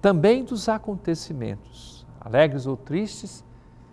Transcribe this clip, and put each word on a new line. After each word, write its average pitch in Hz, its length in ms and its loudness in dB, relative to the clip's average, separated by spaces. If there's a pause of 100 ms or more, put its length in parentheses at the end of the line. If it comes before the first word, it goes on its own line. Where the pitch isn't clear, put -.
também 202 440 4
dos 233 240 -6
acontecimentos, 165 1400 -6 (140)
alegres 135 460 2
ou 135 100 -4
tristes, - 680 -8 (480)